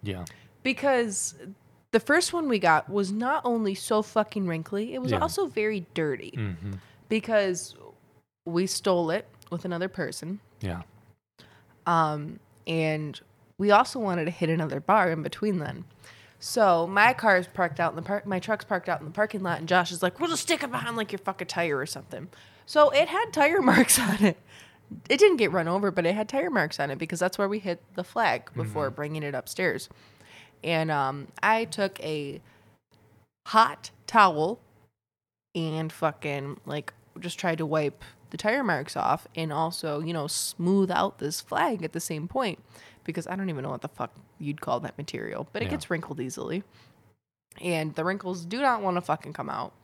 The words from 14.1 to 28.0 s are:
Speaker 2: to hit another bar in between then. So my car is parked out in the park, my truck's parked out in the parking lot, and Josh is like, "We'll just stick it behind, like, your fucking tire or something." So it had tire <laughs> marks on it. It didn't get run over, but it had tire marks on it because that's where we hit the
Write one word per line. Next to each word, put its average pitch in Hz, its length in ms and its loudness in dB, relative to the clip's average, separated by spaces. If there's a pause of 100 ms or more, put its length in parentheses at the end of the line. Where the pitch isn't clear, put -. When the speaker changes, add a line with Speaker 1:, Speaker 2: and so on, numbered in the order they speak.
Speaker 2:
to 170 60 -2
hit 170 180 -2
another 156 300 0
bar 185 320 4
in 160 120 -2
between 185 360 -2
then. - 260 -8 (540)
So 180 460 4
my 208 280 6
car 214 240 6
is 180 100 0
parked 175 320 -2
out 170 120 2
in - 40 -10
the 165 80 -8
park, 202 240 -4
my 190 120 -2
truck's 208 260 -4
parked 185 240 -2
out 165 100 -2
in 147 60 -14
the 156 60 -10
parking 208 300 -2
lot, 175 180 -2
and 160 80 -8
Josh 175 240 4
is 170 120 -4
like, 180 160 -2
"We'll 330 100 0
just 330 140 -2
stick 330 200 0
it 277 80 -6
behind, 233 240 -4
like, 220 160 -4
your 202 80 -6
fucking 190 280 -6
tire 165 320 -2
or 131 80 -4
something." 135 420 -12 (380)
So 302 240 6
it 294 160 4
had 427 260 -2
tire 311 280 4
<laughs> - 20 2
marks - 360 6
on 214 240 2
it. 190 140 4 (720)
It 277 80 6
didn't 381 200 8
get 208 140 4
run 165 160 2
over, 196 240 2
but 175 140 0
it 175 100 4
had 214 140 -2
tire 277 220 0
marks 170 280 0
on 143 120 0
it 135 80 -6
because 165 200 -6
that's 180 180 0
where 196 120 0
we 214 100 -2
hit 185 220 -6 (140)
the 180 80 -6